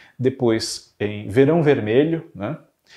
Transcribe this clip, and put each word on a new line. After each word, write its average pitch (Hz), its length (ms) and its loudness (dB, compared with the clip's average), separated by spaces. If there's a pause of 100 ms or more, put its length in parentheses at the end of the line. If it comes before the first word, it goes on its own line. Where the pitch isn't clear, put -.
(180)
depois 120 800 -2
em 104 280 -8
Verão 139 340 4
Vermelho, 143 720 0
né? 110 240 -8 (400)